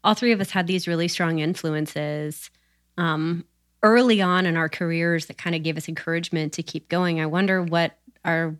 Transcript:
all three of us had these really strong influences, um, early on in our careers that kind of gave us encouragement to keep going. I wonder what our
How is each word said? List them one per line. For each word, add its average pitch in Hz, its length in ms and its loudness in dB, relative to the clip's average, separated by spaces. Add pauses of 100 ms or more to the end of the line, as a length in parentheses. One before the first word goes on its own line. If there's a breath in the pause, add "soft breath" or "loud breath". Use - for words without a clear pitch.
all 208 100 6
three 240 180 2
of 202 80 2
us 196 100 -4
had 180 160 0
these 180 200 -2
really 170 220 0
strong 165 300 0
influences, 151 1120 -4 (480)
um, 165 460 0 (380)
early 226 380 6
on 185 240 4
in 170 120 2
our 160 120 0
careers 165 580 0
that - 120 -16
kind 170 180 -4
of 160 60 -4
gave 156 140 -2
us 160 120 -8
encouragement 165 680 -4
to 165 80 -8
keep - 260 -10
going. 170 320 0
I 156 60 -2
wonder 185 360 0
what 170 340 0 (280)
our 165 360 0